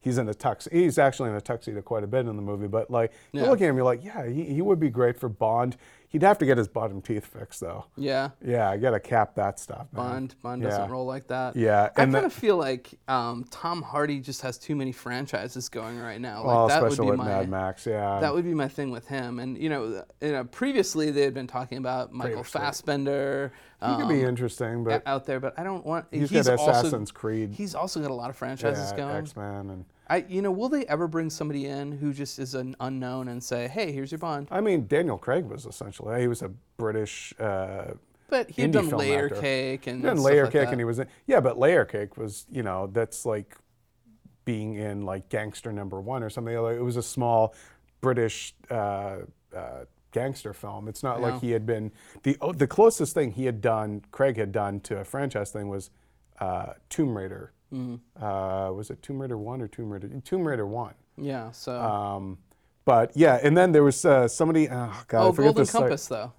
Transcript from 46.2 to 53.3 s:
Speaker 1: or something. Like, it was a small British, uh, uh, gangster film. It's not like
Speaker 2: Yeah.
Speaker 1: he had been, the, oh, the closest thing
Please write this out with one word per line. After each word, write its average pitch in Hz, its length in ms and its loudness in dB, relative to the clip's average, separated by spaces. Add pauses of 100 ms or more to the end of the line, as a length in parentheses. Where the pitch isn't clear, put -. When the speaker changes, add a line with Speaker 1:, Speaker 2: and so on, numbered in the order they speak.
Speaker 1:
or 110 80 -8
something. 117 260 -6
Like, 117 200 0
it 120 60 -4
was 120 140 -2
a 120 60 -4
small 117 520 2 (460)
British, 120 540 0 (160)
uh, 101 480 -4 (360)
uh, 123 300 -12 (280)
gangster 127 400 -6
film. 104 360 -12
It's 107 140 -12
not 120 180 -2
like 120 140 0
Speaker 2:
Yeah. 123 60 -8
Speaker 1:
he 120 120 -2
had 110 140 0
been, 110 260 -2 (320)
the, 139 160 2
oh, 170 120 -2
the 143 140 4
closest 208 480 6
thing 139 180 0